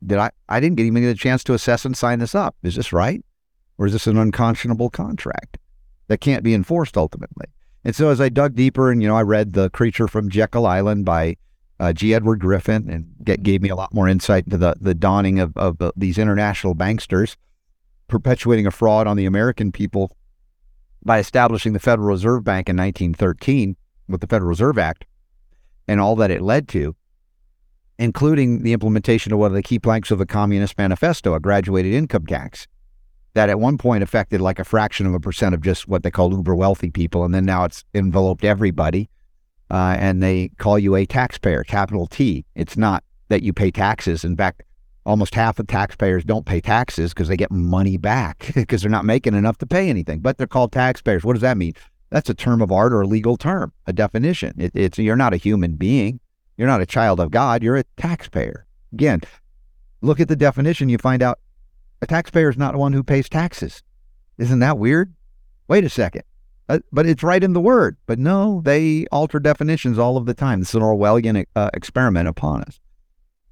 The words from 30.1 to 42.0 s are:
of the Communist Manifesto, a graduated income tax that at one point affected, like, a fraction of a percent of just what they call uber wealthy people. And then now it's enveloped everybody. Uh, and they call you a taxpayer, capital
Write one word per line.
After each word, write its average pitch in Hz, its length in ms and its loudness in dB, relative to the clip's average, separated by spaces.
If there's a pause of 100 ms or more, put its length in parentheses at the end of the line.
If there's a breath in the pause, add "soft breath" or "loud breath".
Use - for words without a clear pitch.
of 104 80 0
the 95 80 0
Communist 101 500 0
Manifesto, 101 560 0
a 80 80 0
graduated 95 540 0
income 120 320 -2
tax - 400 -8 (680)
that 107 160 4
at 101 100 0
one 135 180 2
point 113 240 0
affected, 98 380 -2
like, 92 180 -2
a 92 60 -6
fraction 107 420 -2
of 90 80 0
a 87 60 -2
percent 92 340 -2
of 82 60 -4
just 87 260 -2
what 92 160 -2
they 87 80 -4
call 90 220 2
uber 92 240 0
wealthy 92 340 0
people. 87 340 -2
And 87 80 -2
then 95 120 0
now 92 200 0
it's - 200 -8 (100)
enveloped 95 480 0
everybody. 98 680 0 (600)
Uh, 92 300 0
and 95 220 0
they 92 260 0 (100)
call 104 180 2
you 98 200 2
a 95 100 2
taxpayer, 101 560 -2
capital 101 460 -4